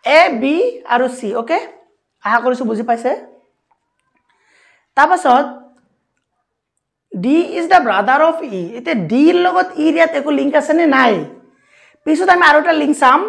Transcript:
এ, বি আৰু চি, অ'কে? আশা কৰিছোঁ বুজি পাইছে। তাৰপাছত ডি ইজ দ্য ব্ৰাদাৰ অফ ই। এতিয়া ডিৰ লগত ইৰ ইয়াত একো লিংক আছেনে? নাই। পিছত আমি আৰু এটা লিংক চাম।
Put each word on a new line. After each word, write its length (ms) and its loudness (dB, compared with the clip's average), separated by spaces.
এ, 140 4
বি 260 -2
আৰু 180 0
চি, 260 -8
অ'কে? 260 -4
আশা 160 0
কৰিছোঁ 260 -2
বুজি 180 -4
পাইছে। 280 -2
তাৰপাছত 640 2
ডি 220 -2
ইজ 100 -4
দ্য 160 4
ব্ৰাদাৰ 380 0
অফ 220 2
ই। 180 -8
এতিয়া 200 -6
ডিৰ 240 4
লগত 320 0
ইৰ 180 0
ইয়াত 200 2
একো 160 -4
লিংক 240 -2
আছেনে? 300 2
নাই। 280 2
পিছত 240 0
আমি 180 4
আৰু 120 4
এটা 140 0
লিংক 240 0
চাম। 320 4